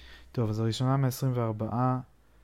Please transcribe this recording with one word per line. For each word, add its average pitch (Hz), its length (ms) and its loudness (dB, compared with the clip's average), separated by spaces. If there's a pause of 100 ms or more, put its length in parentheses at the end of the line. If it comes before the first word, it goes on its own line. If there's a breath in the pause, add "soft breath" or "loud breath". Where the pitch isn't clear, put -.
(320 loud breath)
טוב, 113 180 0
אז 107 100 -2
הראשונה 127 380 2
מעשרים 135 380 0
וארבעה, 117 640 0 (440 soft breath)